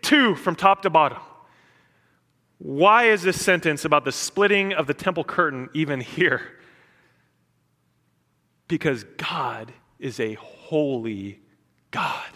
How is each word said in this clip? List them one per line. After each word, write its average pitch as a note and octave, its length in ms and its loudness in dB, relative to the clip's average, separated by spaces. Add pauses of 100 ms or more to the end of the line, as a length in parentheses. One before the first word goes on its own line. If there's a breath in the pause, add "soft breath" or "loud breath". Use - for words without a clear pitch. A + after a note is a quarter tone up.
two B3+ 320 4
from E3 220 -4
top G3 260 4
to F#3+ 80 0
bottom." D3+ 280 4 (1400 soft breath)
Why F3+ 480 4
is G#3+ 180 4
this F3+ 200 0
sentence E3 420 0
about D3 200 4
the C3+ 80 -4
splitting G3 640 0
of D#3 120 -2
the C3 60 -4
temple F3 320 -4
curtain C3+ 480 -2
even C#3+ 280 -2
here? C3+ 420 -2 (2250 soft breath)
Because C#3 360 -4 (120)
God A#2+ 560 -8 (260)
is B2+ 220 -10
a A2 140 -4
holy A2+ 1040 -6 (500)
God. - 460 -6